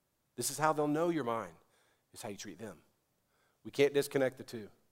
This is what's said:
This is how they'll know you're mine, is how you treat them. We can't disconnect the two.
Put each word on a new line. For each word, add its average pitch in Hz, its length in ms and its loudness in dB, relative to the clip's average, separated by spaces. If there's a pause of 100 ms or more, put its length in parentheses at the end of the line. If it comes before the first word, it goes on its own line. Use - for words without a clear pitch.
(360)
This 123 140 -4
is 135 80 -8
how 156 160 4
they'll 147 120 2
know 151 220 2
you're 156 160 0
mine, 110 300 -2 (580)
is - 80 -18
how 120 80 -8
you 101 80 -8
treat 95 220 -12
them. 92 240 -12 (840)
We 113 60 -10
can't 139 240 4
disconnect 135 420 2
the 110 80 -12
two. 107 240 -10 (240)